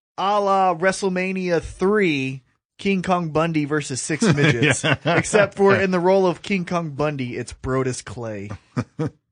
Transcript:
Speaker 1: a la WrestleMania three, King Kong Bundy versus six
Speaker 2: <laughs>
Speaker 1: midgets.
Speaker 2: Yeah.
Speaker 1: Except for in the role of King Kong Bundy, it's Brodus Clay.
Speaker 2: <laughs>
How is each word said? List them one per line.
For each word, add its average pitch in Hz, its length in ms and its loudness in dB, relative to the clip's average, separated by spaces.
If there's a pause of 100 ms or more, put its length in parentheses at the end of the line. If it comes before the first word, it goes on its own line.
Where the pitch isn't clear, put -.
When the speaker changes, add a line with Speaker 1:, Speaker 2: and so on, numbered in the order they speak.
(180)
Speaker 1:
a 202 220 0
la 190 360 2
WrestleMania 185 880 0
three, 156 800 0 (360)
King 196 240 0
Kong 175 280 0
Bundy 156 340 0
versus 143 380 -4
six - 200 -4
Speaker 2:
<laughs> 202 120 6
Speaker 1:
midgets. 143 500 2
Speaker 2:
Yeah. 156 200 0
Speaker 1:
Except 196 500 2
for 196 200 4
in 190 180 0
the 180 80 2
role 190 260 4
of 165 160 -2
King 190 240 -2
Kong 170 240 -4
Bundy, 135 460 -4
it's 120 160 -8
Brodus 131 520 -4
Clay. 107 460 -10 (260)
Speaker 2:
<laughs> 123 40 -2 (520)